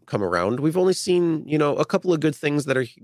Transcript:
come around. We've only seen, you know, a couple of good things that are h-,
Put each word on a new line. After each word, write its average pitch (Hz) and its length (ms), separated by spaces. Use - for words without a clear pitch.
come 104 180
around. 90 380
We've 160 160
only 185 160
seen, 175 540
you 151 100
know, 147 180
a 151 100
couple 180 280
of 160 60
good 151 160
things 147 300
that 135 120
are 131 40
h-, - 220